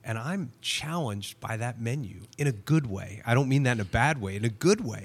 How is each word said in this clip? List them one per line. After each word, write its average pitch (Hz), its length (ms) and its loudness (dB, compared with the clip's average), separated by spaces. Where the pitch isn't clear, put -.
and 113 140 -4
I'm 147 340 -6
challenged 147 800 -4
by 110 180 -6
that 117 220 -4
menu 113 420 -4
in 147 80 2
a 139 60 2
good 139 340 2
way. 98 400 -8
I 117 80 4
don't 131 140 4
mean 139 160 4
that 127 80 4
in 113 80 0
a 101 60 0
bad 135 340 2
way, 95 160 -4
in 104 100 -4
a 117 40 2
good 185 320 2
way. 104 220 -8